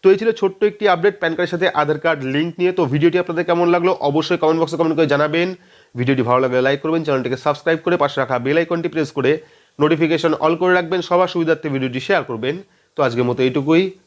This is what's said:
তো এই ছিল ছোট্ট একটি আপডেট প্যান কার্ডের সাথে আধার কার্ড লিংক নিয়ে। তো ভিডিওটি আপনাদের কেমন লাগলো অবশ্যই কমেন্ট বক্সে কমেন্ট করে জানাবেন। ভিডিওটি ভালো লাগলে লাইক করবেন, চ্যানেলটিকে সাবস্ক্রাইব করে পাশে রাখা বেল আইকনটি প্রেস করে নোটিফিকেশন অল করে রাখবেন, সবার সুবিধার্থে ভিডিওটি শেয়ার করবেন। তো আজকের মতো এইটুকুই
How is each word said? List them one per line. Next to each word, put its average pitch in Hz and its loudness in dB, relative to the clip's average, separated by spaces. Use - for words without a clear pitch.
তো 190 6
এই 196 6
ছিল 220 0
ছোট্ট 208 -2
একটি 208 0
আপডেট 190 2
প্যান 165 -2
কার্ডের 165 -2
সাথে 175 -2
আধার 147 0
কার্ড 156 -2
লিংক 147 -2
নিয়ে। 180 0
তো 185 0
ভিডিওটি 151 2
আপনাদের 175 -4
কেমন 170 2
লাগলো 180 2
অবশ্যই 151 0
কমেন্ট 160 2
বক্সে 160 -4
কমেন্ট 160 0
করে 156 2
জানাবেন। 151 0
ভিডিওটি 127 0
ভালো 123 2
লাগলে 127 2
লাইক 139 0
করবেন, 160 -2
চ্যানেলটিকে 131 -2
সাবস্ক্রাইব 151 -2
করে 175 0
পাশে 143 -2
রাখা 127 -2
বেল 139 0
আইকনটি 170 -2
প্রেস 156 -4
করে 139 0
নোটিফিকেশন 156 2
অল 156 0
করে 180 2
রাখবেন, 180 0
সবার 180 2
সুবিধার্থে 165 -2
ভিডিওটি 131 -2
শেয়ার 165 0
করবেন। 127 -6
তো 147 0
আজকের 123 0
মতো 123 0
এইটুকুই 151 2